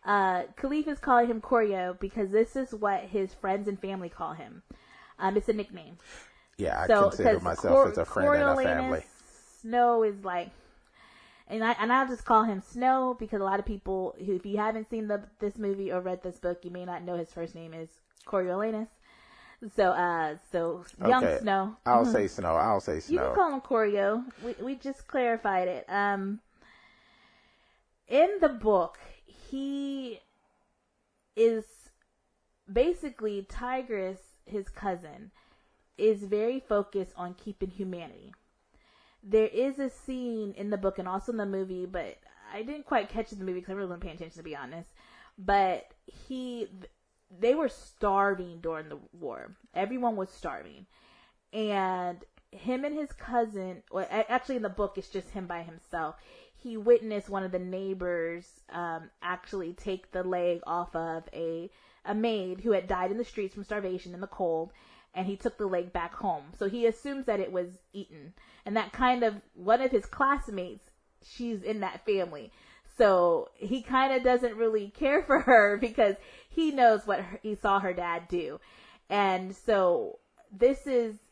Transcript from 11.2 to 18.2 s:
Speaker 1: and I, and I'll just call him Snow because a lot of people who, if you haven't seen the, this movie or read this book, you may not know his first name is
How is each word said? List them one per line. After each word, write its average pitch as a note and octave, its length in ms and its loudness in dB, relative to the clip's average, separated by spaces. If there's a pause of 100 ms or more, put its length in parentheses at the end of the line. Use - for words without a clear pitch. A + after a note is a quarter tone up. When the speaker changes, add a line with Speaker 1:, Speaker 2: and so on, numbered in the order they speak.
Speaker 1:
and A3 160 -4
I, A3+ 100 2
and A3 180 0
I'll C4 160 4
just B3 180 -8
call A3 180 6
him G3+ 180 -2
Snow B3+ 580 0
because G#3+ 220 -4
a - 20 -2
lot G3 160 0
of G3+ 60 -6
people F#3+ 580 -4
who, F#3+ 120 -2
if F#3 100 -6
you G3+ 120 -4
haven't A3 320 -4
seen A3 180 -4
the, G#3 160 -4 (160)
this G3+ 180 -4
movie G3 340 -4
or F3+ 80 -2
read F3+ 220 -6
this F3+ 160 -10
book, F3 260 -4
you F3 80 -10
may F3+ 140 -10
not F3 180 -10
know F3 120 -6
his E3 180 -6
first E3+ 220 -8
name E3 180 -16
is E3 160 -12 (380)